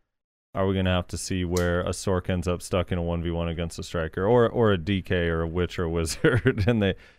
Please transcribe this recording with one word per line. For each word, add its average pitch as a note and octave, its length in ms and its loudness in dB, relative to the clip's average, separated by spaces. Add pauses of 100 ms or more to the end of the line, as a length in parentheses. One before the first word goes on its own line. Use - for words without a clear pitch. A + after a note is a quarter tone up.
(560)
are F#2+ 100 0
we G2 80 2
gonna F#2 220 2
have F2+ 120 0
to - 100 -8
see F#2 260 -2
where F2 380 2
a F2 80 -4
Sork F2+ 400 -2
ends F2+ 180 -2
up F2 140 -2
stuck F2+ 320 -2
in F2+ 40 0
a F2 60 -2
one E2+ 180 -2
v E2+ 80 -2
one E2+ 200 -2
against E2+ 280 -6
a - 60 -10
striker, E2+ 420 -4
or, A#2 220 4
or A2 240 2
a G2 60 4
D F2+ 240 -2
K, F2 260 0
or E2 140 0
a E2 80 -2
witch, E2+ 280 -2
or G2 60 -2
a E2 60 -2
<laughs> - 0 -
wizard, G#2+ 760 2
and A#2 160 4
they, F#2+ 140 2 (240)